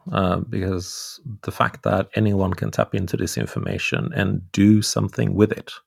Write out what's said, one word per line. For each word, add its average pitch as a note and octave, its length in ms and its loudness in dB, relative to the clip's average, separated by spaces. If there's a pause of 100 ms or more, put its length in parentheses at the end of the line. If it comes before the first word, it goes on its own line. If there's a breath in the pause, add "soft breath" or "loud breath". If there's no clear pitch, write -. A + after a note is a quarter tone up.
(120)
uh, F#2 260 2
because F#2+ 840 -4 (220)
the - 80 -6
fact - 320 -2
that G2 320 0
anyone G2 400 2
can - 160 -4
tap - 240 -2
into F#2+ 220 -2
this - 200 -4
information - 800 -4
and G2 260 0 (120)
do G#2 280 6
something G2+ 540 0
with G2+ 160 6
it - 220 -8 (140)